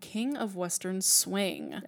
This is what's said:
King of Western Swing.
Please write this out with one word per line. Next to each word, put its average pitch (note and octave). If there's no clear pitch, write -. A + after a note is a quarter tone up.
King B3+
of G#3
Western F#3
Swing. F#3+